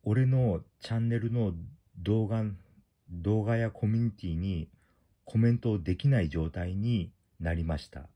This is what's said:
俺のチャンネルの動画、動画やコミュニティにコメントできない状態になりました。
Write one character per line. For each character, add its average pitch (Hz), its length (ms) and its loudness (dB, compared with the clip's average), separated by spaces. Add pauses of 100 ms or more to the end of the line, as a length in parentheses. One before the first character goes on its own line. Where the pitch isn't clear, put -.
俺 120 220 4
の 127 340 2 (180)
チ - 120 -16
ャ 113 100 0
ン 117 80 0
ネ 117 100 0
ル 113 140 -2
の 110 220 0 (420)
動 104 320 2
画、 110 160 0 (680)
動 95 320 2
画 113 140 0
や 113 160 0
コ - 160 -2
ミ 113 100 2
ュ 117 60 2
ニ 113 80 0
テ - 160 -12
ィ 82 60 -2
に 85 360 -4 (540)
コ - 140 -2
メ 117 120 6
ン 120 80 2
ト 107 220 0
で 90 160 -2
き - 100 -4
な 135 140 4
い 82 80 0
状 78 220 -2
態 90 260 -6
に 104 360 -2 (280)
な 85 120 -2
り 85 120 -2
ま 80 140 -2
し - 100 -10
た。 - 280 -16